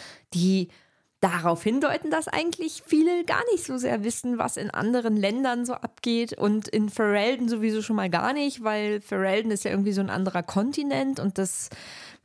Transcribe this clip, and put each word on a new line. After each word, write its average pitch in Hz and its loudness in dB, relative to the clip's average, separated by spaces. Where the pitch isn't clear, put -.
die 180 4
darauf 175 2
hindeuten, 277 0
dass 320 -2
eigentlich 330 -4
viele 339 4
gar - 0
nicht 370 2
so 262 -6
sehr 240 -2
wissen, 240 -2
was - -2
in - -6
anderen 226 2
Ländern 240 0
so 247 -4
abgeht 233 -2
und 208 2
in 214 2
Ferelden 226 2
sowieso 220 0
schon 214 0
mal 190 0
gar 175 2
nicht, 285 -2
weil 208 0
Ferelden 202 0
ist 202 -2
ja 208 0
irgendwie 196 2
so 196 0
ein 196 -2
anderer 180 -2
Kontinent 269 0
und 196 -2
das, - -4